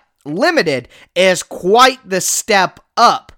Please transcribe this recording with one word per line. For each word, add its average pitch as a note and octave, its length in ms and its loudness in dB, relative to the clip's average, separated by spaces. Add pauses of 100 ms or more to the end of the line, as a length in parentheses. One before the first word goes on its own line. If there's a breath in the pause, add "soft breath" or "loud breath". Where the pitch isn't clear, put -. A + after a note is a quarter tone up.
(260)
limited F3 600 -2 (280 loud breath)
is F#3 260 0
quite B3 560 0 (100)
the F#3 140 -4
step - 580 -2 (160)
up A3+ 420 0